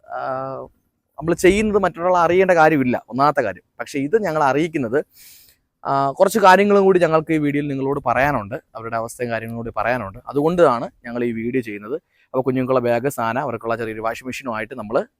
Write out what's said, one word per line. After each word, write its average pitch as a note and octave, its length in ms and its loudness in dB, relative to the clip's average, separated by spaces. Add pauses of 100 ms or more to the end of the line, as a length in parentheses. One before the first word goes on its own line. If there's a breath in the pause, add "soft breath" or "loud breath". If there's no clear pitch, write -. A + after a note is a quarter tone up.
(180)
ആ, B2+ 40 -8 (960)
നമ്മൾ D#3+ 160 -2 (100)
ചെയ്യുന്നത് G#3 400 2
മറ്റൊരാൾ F3 320 0 (100)
അറിയേണ്ട F3+ 360 4
കാര്യമില്ല, C3+ 340 4 (160)
ഒന്നാമത്തെ C#3 360 2
കാര്യം. F#2 180 -10 (140)
പക്ഷെ C3 200 -8
ഇത് D3 160 -2 (120)
ഞങ്ങൾ D#3 160 0
അറിയിക്കുന്നത്, C#3+ 560 0 (920 soft breath)
ആ, - 20 -2 (280)
കുറച്ച് G3 280 4
കാര്യങ്ങളും G3 400 6
കൂടി F#3 180 6
ഞങ്ങൾക്ക് D#3+ 320 0
ഈ - 80 2
വീഡിയോയിൽ C#3+ 280 -2
നിങ്ങളോട് C3+ 260 -4 (100)
പറയാനുണ്ട്, B2+ 480 0 (200)
അവരുടെ A2+ 240 -8
അവസ്ഥയും A#2 320 -6
കാര്യങ്ങളും A2+ 280 -6
കൂടി A2+ 180 -10
പറയാനുണ്ട്. A2+ 400 -4 (120)
അതുകൊണ്ടാണ് D3 560 2 (180)
ഞങ്ങൾ A#2+ 240 -4
ഈ - 20 -2 (100)
വീഡിയോ A#2+ 280 -2
ചെയ്യുന്നത്. G#2 260 -10 (340)
അപ്പൊ C3 120 -2
കുഞ്ഞുങ്ങൾക്കുള്ള C3 480 0
ബാഗ്, A#2+ 300 -2
സാധനം, A#2 220 -2
അവർക്കുള്ള A2+ 400 -6
ചെറിയൊരു A2 260 -8
വാഷിംഗ് A#2+ 240 -8
മെഷീനുമായിട്ട് A2+ 500 -8
നമ്മൾ G#2+ 160 -4 (220)